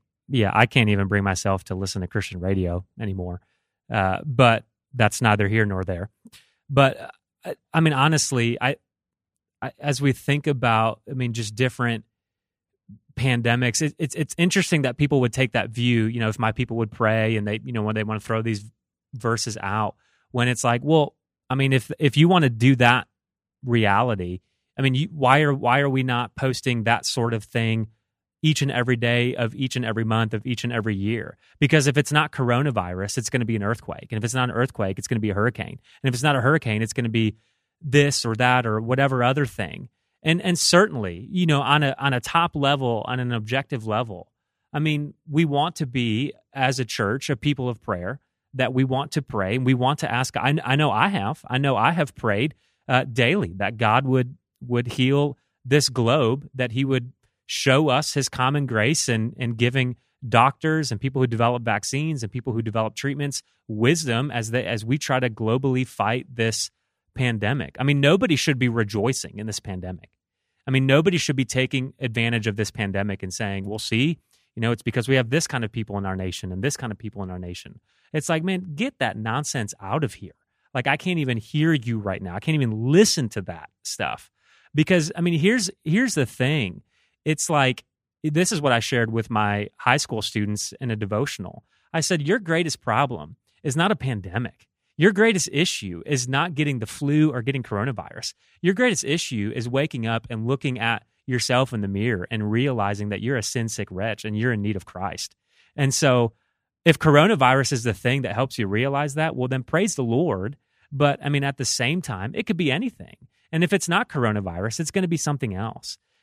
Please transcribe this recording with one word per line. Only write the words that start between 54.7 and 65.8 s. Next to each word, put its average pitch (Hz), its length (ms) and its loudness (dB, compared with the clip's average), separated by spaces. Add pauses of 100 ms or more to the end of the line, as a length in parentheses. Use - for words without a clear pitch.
heal 135 500 0 (260)
this 135 280 2
globe, 123 640 2
that 123 180 -4
he 135 140 0
would 127 260 -2 (320)
show 139 460 2
us 139 240 0
his 139 160 -2
common 139 340 0
grace 123 460 0
and, 113 260 0
and 117 220 -4
giving 123 380 2 (300)
doctors 135 640 4
and 107 120 -6
people 131 180 -2
who 131 60 4
develop 117 360 0
vaccines 135 600 -2
and 104 100 -6
people 123 220 -6
who 113 80 -2
develop 110 320 -2
treatments 143 480 -4 (260)
wisdom 127 600 2
as 110 220 -4
they, 120 120 0
as 107 220 -4
we 139 100 0
try 131 240 -2
to 127 80 0
globally 127 580 0